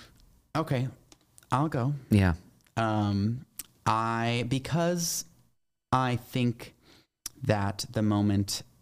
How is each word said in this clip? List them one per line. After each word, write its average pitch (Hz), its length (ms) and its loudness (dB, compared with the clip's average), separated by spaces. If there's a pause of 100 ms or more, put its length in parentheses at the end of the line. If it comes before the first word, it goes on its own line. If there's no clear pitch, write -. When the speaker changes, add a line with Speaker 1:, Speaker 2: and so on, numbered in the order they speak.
(560)
Speaker 1:
okay. 139 320 0 (640)
I'll 139 160 2
go. 139 260 0 (160)
Speaker 2:
Yeah. 95 240 6 (420)
Speaker 1:
Um, 107 680 0 (420)
I, 113 600 0
because 170 760 -2 (680)
I 127 240 2
think - 580 -4 (680)
that 101 480 0
the 113 100 0
moment 104 600 2 (200)